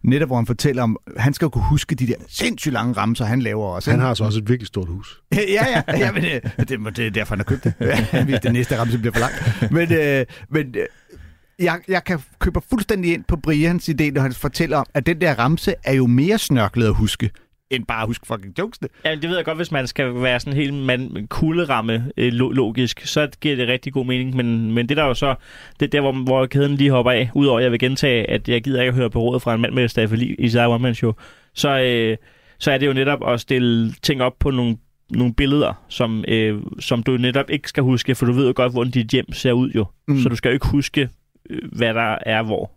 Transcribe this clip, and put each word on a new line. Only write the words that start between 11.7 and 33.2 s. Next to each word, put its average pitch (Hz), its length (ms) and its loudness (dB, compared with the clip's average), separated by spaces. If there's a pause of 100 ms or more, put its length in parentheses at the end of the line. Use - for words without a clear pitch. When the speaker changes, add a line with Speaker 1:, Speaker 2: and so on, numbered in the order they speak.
Speaker 1:
jeg 185 160 -2
kan 175 160 -2 (200)
køber 175 200 0 (100)
fuldstændig 196 440 0
ind - 140 -4
på 170 100 0
Brians 160 520 0
idé, 147 220 0
når 139 100 0
han 135 120 0
fortæller 151 440 -2
om, 131 160 0
at 135 120 -2
den 165 160 0
der 143 180 2
ramse 156 340 2 (100)
er 131 100 0
jo 131 140 4
mere 147 300 4
snørklet 117 500 2
at 101 60 4
huske, 107 360 0 (400)
end 120 160 -4
bare 113 160 -4
at 113 60 -2
huske 117 200 -8
fucking 98 320 -8
jokesene. 202 280 -8 (180)
Speaker 3:
Ja, 160 100 -2
det 156 140 -6
ved 180 60 -2
jeg 170 100 -4
godt, 156 120 -4
hvis 165 140 -6
man 135 160 -2
skal 123 340 -4
være 123 180 0
sådan 143 140 -6
helt 139 200 -2
mand-, 127 540 -4
kulderamme, 135 880 -2
øh, 120 160 2
lo-, 123 180 0
logisk, 120 540 0
så 151 220 0 (140)
giver 151 140 0
det 123 120 -2
rigtig 127 260 -4
god 135 120 -2
mening. 127 300 -2
Men, 117 360 0
men 120 180 0
det 147 80 2
der 151 80 2
jo 131 80 2
så, 139 220 0 (440)
det 147 60 2
er 135 40 -6
der, 143 120 2
hvor, 139 100 2 (120)
hvor 131 220 2
kæden 143 300 2
lige 139 160 4
hopper 123 200 4
af, 123 220 2
udover 139 260 4
at 127 40 4
jeg 123 80 4
vil 117 80 0
gentage, 127 500 2
at 113 200 -2
jeg 117 140 2
gider 131 180 0
ikke 127 80 2
at 123 60 0
høre 123 140 2
på 117 120 -2
rådet 123 200 0
fra 120 140 -2
en 113 60 0
mand 120 120 0
med 127 140 2
stafeli 113 520 0
i 120 100 2
sit 117 80 2
eget 120 120 4
one-man-show, 117 420 0 (420)
så, 139 260 0
øh, 117 380 2 (420)
så 151 120 0
er 135 60 2
det 139 100 2
jo 135 60 2
netop 135 340 0